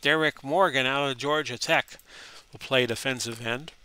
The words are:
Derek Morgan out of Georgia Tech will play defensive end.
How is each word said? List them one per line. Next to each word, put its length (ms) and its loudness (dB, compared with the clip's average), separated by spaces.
Derek 420 2
Morgan 440 2
out 240 0
of 80 -6
Georgia 400 -2
Tech 400 0
will 80 -18
play 280 2
defensive 600 -4
end. 240 -4